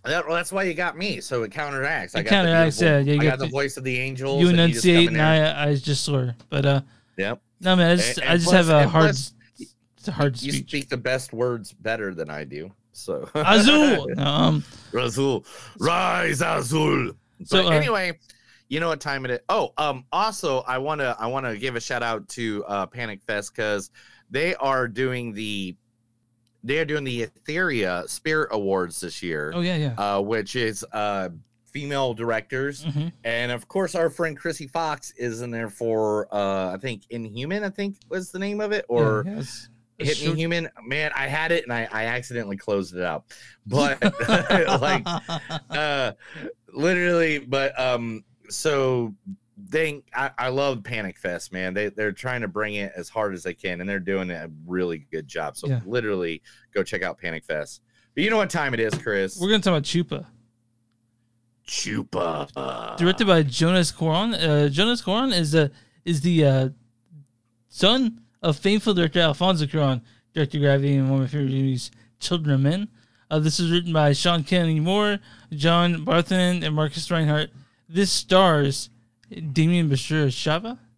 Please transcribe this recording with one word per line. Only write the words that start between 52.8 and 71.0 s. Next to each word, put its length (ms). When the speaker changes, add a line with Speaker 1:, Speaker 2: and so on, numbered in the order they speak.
Speaker 1:
as 120
hard 260
as 100
they 100
can, 260
and 100
they're 120
doing 300
a 180
really 460
good 160
job. 260
So 120
Speaker 2:
Yeah. 180
Speaker 1:
literally 560
go 100
check 180
out 160
Panic 280
Fest. 360
But 120
you 40
know 80
what 120
time 240
it 80
is, 140
Chris? 440
Speaker 2:
We're 100
gonna 140
talk 80
about 120
Chupa. 420
Speaker 1:
Chupa. 1300
Speaker 2:
Directed 300
by 160
Jonas 480
Cuarón. 440
Uh, 340
Jonas 320
Cuarón 320
is 180
the, 200
is 180
the, 240
uh, 240
son 520
of 160
faithful 360
director 260
Alfonso 460
Cuarón, 360
directed 260
Gravity 360
and 140